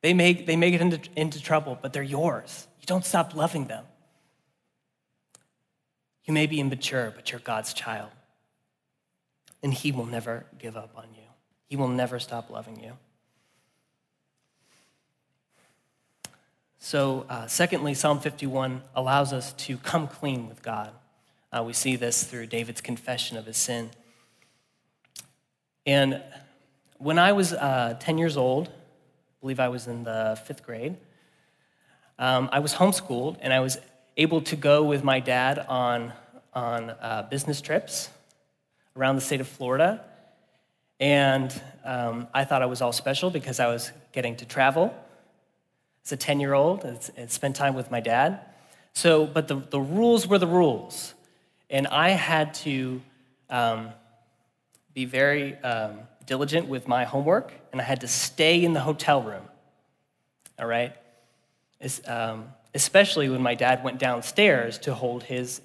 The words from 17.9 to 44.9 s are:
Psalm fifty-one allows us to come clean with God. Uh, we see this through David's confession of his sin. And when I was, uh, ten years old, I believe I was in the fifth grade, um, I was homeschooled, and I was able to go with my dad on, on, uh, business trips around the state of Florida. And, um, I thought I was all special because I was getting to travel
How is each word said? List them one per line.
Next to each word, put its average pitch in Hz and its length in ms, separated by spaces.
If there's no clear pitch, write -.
Psalm 147 240
fifty-one 131 640
allows 135 360
us 127 200
to - 240
come 156 320
clean 127 400
with 113 140
God. 107 280
Uh, 117 120
we 117 80
see 127 220
this 120 300
through 117 220
David's 117 340
confession 120 560
of 110 100
his 110 100
sin. 117 340
And 139 340
when 160 220
I 196 140
was, 185 180
uh, 131 480
ten 160 180
years 165 180
old, 135 320
I - 720
believe 131 180
I 127 100
was 123 200
in 120 160
the 110 400
fifth - 180
grade, 120 340
um, 127 360
I 139 80
was 147 140
homeschooled, 156 640
and 131 120
I 131 60
was 131 180
able 160 260
to 156 140
go 147 280
with 143 180
my 135 180
dad 127 380
on, 120 540
on, 117 380
uh, 113 400
business 139 300
trips - 480
around 135 200
the 131 60
state 135 180
of 131 80
Florida. 156 560
And, 135 520
um, 120 500
I 135 100
thought 135 180
I 127 40
was 127 160
all 120 100
special 139 380
because 139 280
I 123 100
was 117 220
getting 120 240
to 123 80
travel 139 500